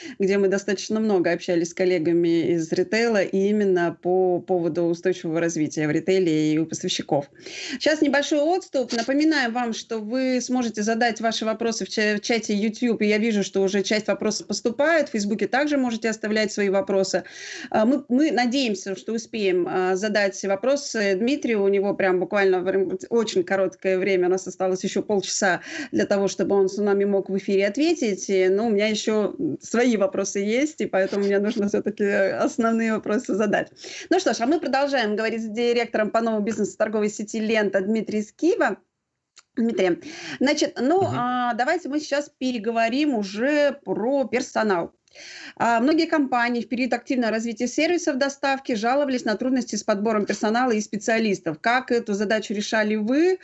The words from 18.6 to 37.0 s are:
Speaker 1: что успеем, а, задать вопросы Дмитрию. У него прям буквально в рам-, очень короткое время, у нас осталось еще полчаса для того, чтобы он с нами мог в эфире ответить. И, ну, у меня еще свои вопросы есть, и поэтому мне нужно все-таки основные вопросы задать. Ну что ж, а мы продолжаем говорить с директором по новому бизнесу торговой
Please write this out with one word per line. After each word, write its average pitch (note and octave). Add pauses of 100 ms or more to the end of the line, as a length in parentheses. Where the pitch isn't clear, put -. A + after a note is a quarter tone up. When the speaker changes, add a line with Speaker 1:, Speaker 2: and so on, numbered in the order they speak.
Speaker 1:
что -
успеем, G3
а, F#3
задать G3+
вопросы G3+
Дмитрию. A#3
У G3
него G3
прям F#3
буквально F#3+
в F3+
рам-, F#3+ (120)
очень G#3+
короткое F#3+
время, F#3
у F3
нас F#3
осталось F#3
еще G3
полчаса F3+ (300)
для G#3+
того, G3
чтобы F#3+
он G3
с F#3+
нами G3+
мог G3
в F#3+
эфире G3
ответить. C4+
И, F#3
ну, G3+
у -
меня G#3
еще G#3+ (280)
свои A#3+
вопросы F#3+
есть, A#3
и G#3
поэтому G3
мне G3+
нужно G#3
все-таки G#3
основные A3+
вопросы G#3+
задать. G#3 (380)
Ну F#4
что C#4
ж, A3
а A#3
мы D#4
продолжаем C4+
говорить A3
с A3+
директором A#3
по A3+
новому A3
бизнесу G#3
торговой G#3+